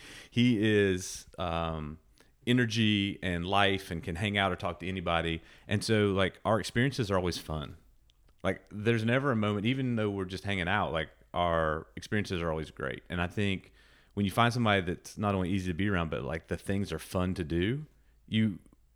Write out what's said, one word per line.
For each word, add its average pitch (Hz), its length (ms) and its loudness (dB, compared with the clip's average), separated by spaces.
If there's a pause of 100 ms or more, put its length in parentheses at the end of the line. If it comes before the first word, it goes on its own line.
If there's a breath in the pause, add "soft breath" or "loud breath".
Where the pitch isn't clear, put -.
(300 loud breath)
he 120 320 4
is, 101 640 2 (140)
um, 82 580 -4 (500 soft breath)
energy 110 720 2
and 87 240 -2
life 98 460 2
and 82 120 -4
can 85 120 -6
hang 101 220 -2
out 98 140 4
or 90 40 -2
talk 87 240 -6
to 85 80 -8
anybody. 85 540 -2 (260 loud breath)
And 107 160 0
so, 104 280 4
like, 95 340 0
our 107 140 4
experiences 117 520 0
are 98 60 2
always 90 200 0
fun. 78 380 -8 (640)
Like, 95 200 -2 (100)
there's 110 320 0
never 131 280 2
a 120 40 2
moment, 104 300 2
even 127 320 0
though 107 120 0
we're 98 160 -2
just 92 200 -8
hanging 95 220 -2
out, 92 260 0
like, 80 160 -2 (240)
our 82 540 2 (100)
experiences 98 440 -2
are 85 80 -2
always 78 220 -4
great. - 380 -8
And 87 120 -2
I 90 60 0
think 98 460 -2 (400 soft breath)
when 101 120 0
you 95 60 0
find 117 220 4
somebody 110 280 4
that's 85 360 -6
not 101 180 2
only 92 140 0
easy 92 200 0
to 87 60 -2
be 95 140 0
around, 85 200 0
but, 65 140 -4
like, 73 240 -6
the 87 100 -4
things 98 360 -4
are 80 60 -4
fun 92 360 -2
to 92 80 -4
do, 92 420 -2 (420)
you, 110 320 2 (360)